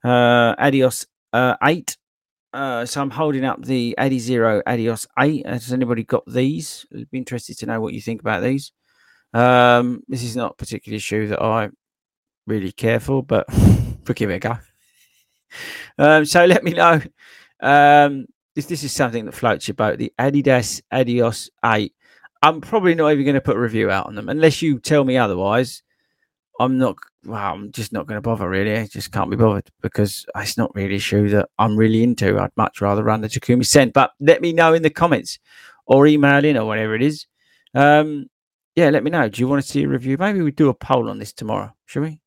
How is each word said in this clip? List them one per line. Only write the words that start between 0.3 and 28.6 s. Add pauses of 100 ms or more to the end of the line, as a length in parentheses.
Adios, (260)
uh,
eight. (560)
Uh,
so
I'm
holding
up
the
Adizero
Adios (140)
eight.
Has
anybody
got
these? (100)
I'd
be
interested
to
know
what
you
think
about
these. (600)
Um,
this
is
not
particularly
a
shoe
that
I (760)
really
care
for,
but
<laughs>
we'll
give
it
a
go. (1400)
Um,
so
let
me
know, (600)
um, (300)
if
this
is
something
that
floats
your
boat.
The
Adidas (100)
Adios (140)
eight. (480)
I'm
probably
not
even
gonna
put
a
review
out
on
them
unless
you
tell
me
otherwise. (760)
I'm
not, (280)
well,
I'm
just
not
gonna
bother
really.